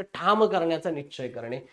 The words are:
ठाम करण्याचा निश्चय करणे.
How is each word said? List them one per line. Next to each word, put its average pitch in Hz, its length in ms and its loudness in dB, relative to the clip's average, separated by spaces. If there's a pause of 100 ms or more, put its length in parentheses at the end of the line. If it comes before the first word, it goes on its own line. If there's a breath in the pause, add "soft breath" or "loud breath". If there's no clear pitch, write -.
(140)
ठाम 214 300 4
करण्याचा 165 460 2
निश्चय 139 380 -8
करणे. 120 320 -8 (120)